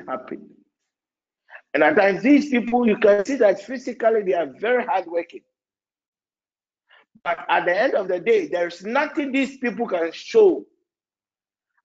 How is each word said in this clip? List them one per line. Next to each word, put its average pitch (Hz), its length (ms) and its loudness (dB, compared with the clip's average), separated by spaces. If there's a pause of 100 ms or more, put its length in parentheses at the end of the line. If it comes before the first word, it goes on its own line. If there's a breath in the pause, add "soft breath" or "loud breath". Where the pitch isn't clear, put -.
happened. - 420 -12 (1200 loud breath)
And 143 100 2
at 151 120 4
times, 196 260 2
these 269 280 4
people, 240 360 0
you 208 120 2
can 202 280 4
see 277 100 -4
that 208 260 2
physically 226 640 -2
they 185 100 -2
are 160 260 -2
very 233 260 0
hardworking. 170 560 -6 (1800 soft breath)
But 170 260 -6
at 170 160 0
the 175 140 0
end 277 140 0
of 202 140 -2
the 180 120 -4
day, 190 280 0
there 175 200 -4
is 170 160 -16
nothing 277 480 -4
these 262 260 -4
people 214 300 -6
can 165 240 -4
show 196 540 4 (1200)